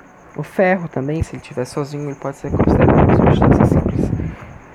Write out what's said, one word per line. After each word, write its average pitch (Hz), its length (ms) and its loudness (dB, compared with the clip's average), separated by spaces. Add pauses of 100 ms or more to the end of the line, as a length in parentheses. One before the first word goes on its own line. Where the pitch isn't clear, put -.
(340)
O 151 80 -10
ferro 185 460 -2
também, 143 340 -4
se - 140 -6
ele 156 60 -16
tiver 127 240 -8
sozinho, 147 420 -8
ele 139 60 -10
pode 135 240 -10
ser 143 120 -10
considerado - 540 4
uma - 120 4
substância - 500 4
simples, - 440 0 (640)